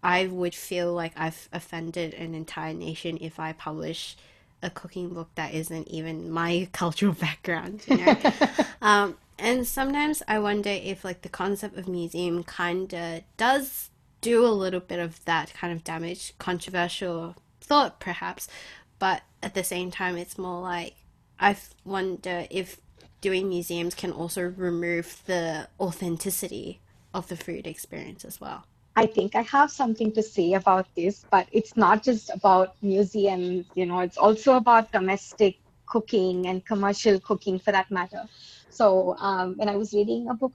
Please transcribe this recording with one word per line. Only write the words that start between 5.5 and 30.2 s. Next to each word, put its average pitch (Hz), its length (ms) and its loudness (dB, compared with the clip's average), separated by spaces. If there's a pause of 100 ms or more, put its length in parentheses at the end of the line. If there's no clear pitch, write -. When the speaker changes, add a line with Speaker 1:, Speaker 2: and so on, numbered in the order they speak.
Speaker 1:
isn't 160 340 -6
even 160 440 -8
my 170 380 0
<laughs> - 20 -20
cultural 175 420 0
background, 170 720 -6
you 269 100 6
know? 285 240 6
Speaker 2:
<laughs> - 40 2 (540)
Speaker 1:
Um, 202 380 4 (220)
and 240 280 0
sometimes 294 600 0
I 214 100 2
wonder 208 320 0
if, 196 340 -6
like, 180 200 -8
the 175 60 -12
concept 196 480 -4
of 185 100 -10
museum 175 560 -4
kinda 175 800 -6 (120)
does 269 540 0 (320)
do 233 240 4
a 240 80 6
little 185 260 -2
bit 180 200 -10
of 165 260 -8
that 165 300 0
kind 175 180 -6
of 165 100 -10
damage, 165 540 -8
controversial 175 1000 -4 (240)
thought 285 400 4
perhaps, 180 480 -8 (520)
but 190 240 0 (180)
at 196 140 -8
the 190 80 -4
same 180 260 -4
time, 180 260 -4
it's 175 220 -10
more 180 240 -8
like, 175 320 -8 (460)
I 208 120 6
f-, - 220 -8 (120)
wonder 185 640 -4
if 185 280 -6 (400)
doing 190 300 0
museums 175 460 -4
can 180 160 -8
also 175 440 -6
remove 170 680 -4
the 165 420 -2 (120)
authenticity 180 1000 -6 (360)
of 190 120 -6
the 185 80 -8
food 170 300 -10
experience - 600 -14
as - 140 -16
well. - 240 -12 (320)
Speaker 2:
I 226 120 6
think 202 280 0
I 226 60 2
have 285 300 4
something 220 420 0
to 220 100 2